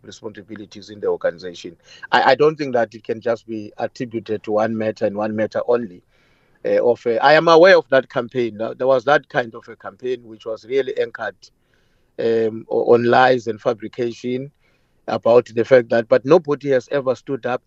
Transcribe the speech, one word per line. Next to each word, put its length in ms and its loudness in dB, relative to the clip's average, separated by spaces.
responsibilities 840 -18
in 100 -20
the 80 -6
organization. 680 -6
I, 200 4
I 40 4
don't 220 2
think 160 -6
that 200 -2
it 100 -20
can 180 -8
just 260 -4
be 300 -10
attributed 680 -8
to 100 -8
one 240 0
matter 280 -4
and 100 -4
one 200 -6
matter 320 -4
only. 360 -4
Uh, 220 0
of, 220 0
uh, 40 0
I 120 6
am 140 4
aware 300 8
of 120 0
that 200 2
campaign. 480 -4
Now, 160 -8
there 140 -4
was 180 0
that 240 0
kind 260 -6
of 120 -20
a 80 -20
campaign 480 -10
which 220 -20
was 200 -10
really 340 -2
anchored, 360 -6
um, 500 -2
o-, 240 2
on 120 4
lies 420 4
and 120 -8
fabrication 920 -6
about 400 2
the 180 -2
fact 240 4
that, 180 0
but 160 2
nobody 460 0
has 220 -2
ever 240 -2
stood 300 -10
up 220 -6